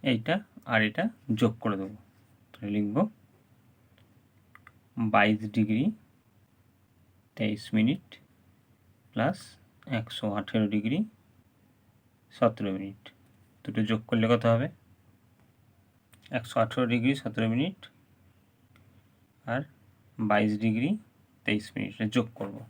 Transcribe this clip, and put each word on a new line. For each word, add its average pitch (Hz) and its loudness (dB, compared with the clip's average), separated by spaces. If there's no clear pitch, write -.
এইটা 120 0
আর 113 4
এটা 165 -2
যোগ 113 4
করে 104 0
দেবো। 101 -10
তাহলে - -10
লিখব 104 0
বাইশ 107 6
ডিগ্রি 110 2
তেইশ 107 -2
মিনিট 117 2
প্লাস 135 0
একশো - -8
আঠেরো 107 0
ডিগ্রি 113 0
সতেরো 113 0
মিনিট। 98 -10
দুটো 110 -2
যোগ 110 0
করলে 113 2
কত 113 2
হবে? 123 2
একশো - -8
আঠেরো 120 0
ডিগ্রি 120 2
সতেরো 113 -2
মিনিট 156 -2
আর 131 -2
বাইশ 104 4
ডিগ্রি 113 2
তেইশ 107 0
মিনিট, 101 -4
এটা 110 -2
যোগ 117 2
করব। 104 -8